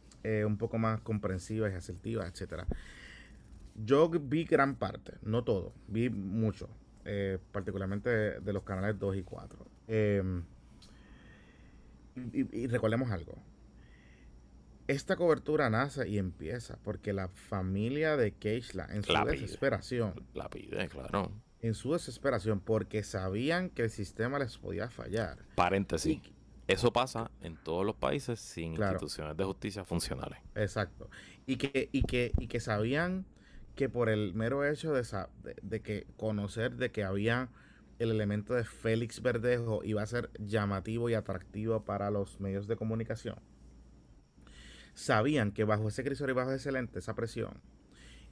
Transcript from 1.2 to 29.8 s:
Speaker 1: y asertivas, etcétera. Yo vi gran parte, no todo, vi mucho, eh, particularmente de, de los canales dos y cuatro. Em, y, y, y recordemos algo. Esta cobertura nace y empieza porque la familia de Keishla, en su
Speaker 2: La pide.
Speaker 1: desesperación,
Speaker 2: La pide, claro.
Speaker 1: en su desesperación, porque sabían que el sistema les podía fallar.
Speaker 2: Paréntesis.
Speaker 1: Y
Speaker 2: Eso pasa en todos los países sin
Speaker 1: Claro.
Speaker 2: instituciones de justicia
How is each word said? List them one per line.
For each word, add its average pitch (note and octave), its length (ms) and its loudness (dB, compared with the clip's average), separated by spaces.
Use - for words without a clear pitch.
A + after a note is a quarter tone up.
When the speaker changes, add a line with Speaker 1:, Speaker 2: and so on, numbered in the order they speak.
Speaker 1:
y - 20 -4
asertivas, F2+ 560 -4
etcétera. E2 360 -6
Yo C#3 340 6
vi D#3+ 360 0
gran C#3 320 4
parte, - 460 -4
no A2 200 2
todo, F#2+ 300 0
vi A2+ 220 2
mucho, G2+ 580 0
eh, G2 340 0
particularmente G2 600 -2
de, G#2+ 300 2
de G2+ 120 -2
los G2 100 0
canales G2 380 0
dos G2 160 0
y F#2+ 80 -2
cuatro. - 420 -14
Em, G2+ 560 4
y, C3+ 100 0
y, A#2+ 60 0
y - 20 -2
recordemos A#2 440 2
algo. E2+ 240 -4
Esta C#3 280 2
cobertura D3+ 540 4
nace B2+ 380 2
y G#2 100 2
empieza F#2 640 -4
porque G2+ 300 -2
la F#2+ 160 0
familia A2 880 0
de A2 160 4
Keishla, G#2+ 580 -2
en G#2 140 -2
su - 80 2
Speaker 2:
La D2+ 120 6
pide. - 160 2
Speaker 1:
desesperación, A2+ 920 -2
Speaker 2:
La C#2 160 -8
pide, - 380 -4
claro. F2 440 -2
Speaker 1:
en A2+ 140 0
su B2+ 180 -2
desesperación, A2 680 0
porque G#2+ 420 0
sabían A#2+ 680 -2
que - 140 -2
el A2 60 0
sistema A2+ 480 -2
les B2+ 200 -4
podía F#2+ 320 -4
fallar. A2 480 -4
Speaker 2:
Paréntesis. F#2 640 4
Speaker 1:
Y - 160 -18
Speaker 2:
Eso G#2+ 240 6
pasa A#2+ 380 0
en E2 140 -10
todos F2 300 0
los A2 100 0
países C3 440 0
sin E2 340 -6
Speaker 1:
Claro. G2 180 2
Speaker 2:
instituciones D#2 440 -4
de F#2+ 80 0
justicia G2 400 -4